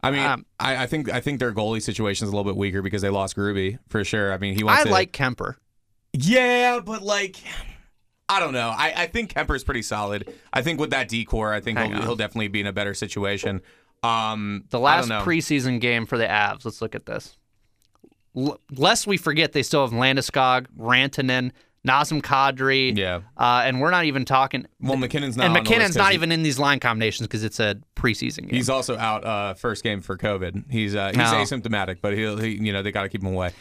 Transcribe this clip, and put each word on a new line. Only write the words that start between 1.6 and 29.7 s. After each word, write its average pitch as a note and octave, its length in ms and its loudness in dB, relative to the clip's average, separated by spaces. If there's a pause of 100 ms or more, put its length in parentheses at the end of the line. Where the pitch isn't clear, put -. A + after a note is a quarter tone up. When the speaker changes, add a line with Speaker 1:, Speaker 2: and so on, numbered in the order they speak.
Speaker 1:
situation G#2 440 -2
is G2 60 -2
a G2+ 40 -2
little G2+ 140 0
bit F#2+ 60 -2
weaker G2 260 -2
because F#2+ 200 -2
they G2+ 60 0
lost G2 280 -2
Ruby, G2+ 420 -2 (100)
for G#2 160 0
sure. G2+ 280 0
I F#2+ 60 -2
mean, G2+ 180 -4
he G#2 80 2
went A3+ 160 6
Speaker 2:
I D4+ 40 4
Speaker 1:
to A3 60 2
Speaker 2:
like F#3 220 2
Kemper. B2+ 440 -2 (560)
Speaker 1:
Yeah, B3 720 4
but, G#3 180 -8
like, G3+ 340 -2 (920)
I G3 120 2
don't D#3 120 0
know. A#2 240 0
I, D#3 200 2
I F3 100 0
think A3+ 280 -4
Kemper's C#3+ 300 -2
pretty B2 180 -2
solid. G#2 500 -4 (200)
I B2+ 100 0
think D#3+ 180 -2
with D3+ 100 -2
that C3 180 0
D A2+ 160 -2
core, G#2+ 280 -2
I G#2+ 80 -2
think A2+ 180 -4
Speaker 2:
Hang A2+ 120 -2
Speaker 1:
he'll, G2+ 80 -2
Speaker 2:
on. - 60 -2
Speaker 1:
he'll A#2 120 -2
definitely G#2+ 320 -4
be G#2 120 -2
in G2+ 60 -2
a G2+ 60 -4
better G2+ 220 -2
situation. G2+ 680 -4 (440)
Um, A2 640 -2
Speaker 2:
The B2 80 -2
Speaker 1:
I A#2+ 40 2
Speaker 2:
last C#3 260 4
Speaker 1:
don't A2 120 -2
know. G2+ 40 -2
Speaker 2:
preseason C#3 560 0
game A#2 260 0
for B2 120 -2
the A2+ 80 2
Avs, G#2 380 0
let's A2 180 -8
look A2 120 -6
at A2 120 -12
this. A2 300 -10 (1000)
L-, C3 240 -2 (160)
lest F#3 300 4
we G3+ 100 2
forget, D#3 360 2
they C#3+ 100 2
still D3 240 2
have A#2 100 -4
Landeskog, B2+ 720 2 (100)
Rantanen, B2+ 760 0 (340)
Nazem C#3+ 360 2
Kadri. C3+ 760 2
Speaker 1:
Yeah. F2+ 240 0 (160)
Speaker 2:
Uh, B2 300 4
and C3 120 0
we're D3+ 120 2
not F3 160 2
even C3+ 180 0
talking C3 420 2 (140)
Speaker 1:
Well, C3+ 160 0
McKinnon's C3 400 -2
not C3 100 2
Speaker 2:
and E3+ 100 4
Speaker 1:
on - 80 4
the G#3+ 40 0
list - 20 2
Speaker 2:
McKinnon's A3+ 180 6
Speaker 1:
'cause E3+ 80 -2
Speaker 2:
not G3 160 6
Speaker 1:
he - 20 4
Speaker 2:
even E3 180 0
in D#3+ 100 2
these C#3+ 160 2
line C#3+ 220 2
combinations A2+ 480 0
'cause A2 160 -4
it's A2 160 -4
a G#2 160 0 (180)
preseason A#2+ 540 -2
game. - 60 -12
Speaker 1:
He's B2 160 0
also B2+ 260 0
out, A2 280 -2
uh, G2+ 280 -2
first G#2+ 320 -4